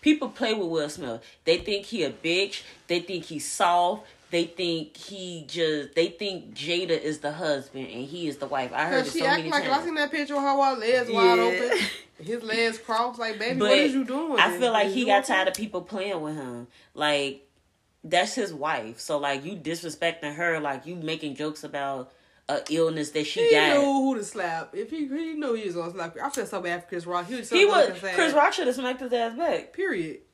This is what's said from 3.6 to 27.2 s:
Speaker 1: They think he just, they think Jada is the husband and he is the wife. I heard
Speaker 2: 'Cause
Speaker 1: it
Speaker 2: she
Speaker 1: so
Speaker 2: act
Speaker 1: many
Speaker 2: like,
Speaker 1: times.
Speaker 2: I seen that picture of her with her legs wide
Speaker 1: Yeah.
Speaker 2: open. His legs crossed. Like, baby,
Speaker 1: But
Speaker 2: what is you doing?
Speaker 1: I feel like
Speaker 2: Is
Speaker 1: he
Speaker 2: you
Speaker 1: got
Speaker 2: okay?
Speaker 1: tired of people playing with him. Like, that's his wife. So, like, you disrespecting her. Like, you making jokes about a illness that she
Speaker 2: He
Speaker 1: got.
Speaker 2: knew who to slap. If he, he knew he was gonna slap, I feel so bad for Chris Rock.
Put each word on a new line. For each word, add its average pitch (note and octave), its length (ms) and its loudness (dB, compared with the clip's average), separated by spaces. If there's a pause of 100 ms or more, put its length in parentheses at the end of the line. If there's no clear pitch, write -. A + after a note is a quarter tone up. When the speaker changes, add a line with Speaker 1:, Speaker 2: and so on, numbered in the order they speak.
Speaker 1:
They E3+ 140 2
think E3 540 -4
he F3+ 500 -12
just, D3+ 460 -2
they E3+ 140 4
think F#3 460 -8
Jada F3 360 -2 (100)
is D3 200 -4
the D3 120 -4
husband C#3 540 -4
and A#2+ 180 -10
he E3 240 -6
is C#3 80 -6
the C#3 100 -8
wife. B2+ 280 -4
I D3+ 120 0
heard C4 180 2
Speaker 2:
'Cause C#4 100 -8
Speaker 1:
it E4 40 0
Speaker 2:
she - 20 -
Speaker 1:
so C4+ 60 0
Speaker 2:
act D4 120 2
Speaker 1:
many D#4+ 120 -4
Speaker 2:
like, C#4+ 140 2
Speaker 1:
times. C4+ 140 2
Speaker 2:
I E4 80 -4
seen E4 80 -4
that D4 160 -2
picture D4 260 -4
of C#4 60 0
her C#4 160 2
with C#4 80 6
her C4+ 100 2
legs A#3 340 2
wide F#3+ 280 6
Speaker 1:
Yeah. E3+ 40 4
Speaker 2:
open. - 360 2 (440)
His A#3 200 -6
legs A3+ 360 0
crossed. A#3 400 -2
Like, A3 200 -4
baby, B3 220 -2
Speaker 1:
But G#3 100 4
Speaker 2:
what C#4+ 80 8
is D4 160 4
you C4 100 2
doing? C4+ 340 -2
Speaker 1:
I F3 200 4
feel A#3+ 140 4
like G#3 160 4
Speaker 2:
Is G3 60 -2
Speaker 1:
he B3+ 60 2
Speaker 2:
you A#3+ 60 2
Speaker 1:
got G3+ 180 6
Speaker 2:
okay? - 100 -2
Speaker 1:
tired F#3+ 140 2
of F#3+ 60 -4
people G#3 280 -6
playing F#3+ 380 -4
with D3+ 140 -6
him. B2 320 -8 (280)
Like, C#3+ 540 0 (540)
that's F3 320 2
his G3 180 -2
wife. C3+ 480 -4
So, - 180 -4
like, C#3 260 -2
you F3+ 120 -8
disrespecting D#3+ 760 -6
her. D#3+ 260 0
Like, C#3+ 240 -4
you F3 120 -10
making D#3+ 400 -6
jokes D3+ 280 -6
about C#3 480 -6 (360)
a C#3+ 120 0 (100)
illness D#3+ 400 2
that D3+ 160 -2
she - 220 -2
Speaker 2:
He A4+ 40 8
Speaker 1:
got. D4 220 6
Speaker 2:
knew C#4+ 100 6
who C4+ 320 2
to G#3 80 -4
slap. E3+ 500 -6
If A3 160 -6
he, D#4 180 -4
he D#4+ 260 -6
knew D4 200 -2
he A3 120 -6
was F3 100 -6
gonna E3+ 160 -6
slap, E3+ 300 -8
I C4+ 80 -2
feel A#3+ 160 -4
so G3 140 -6
bad F3 220 -4
for - 60 -20
Chris F3 180 -8
Rock. F3 220 -2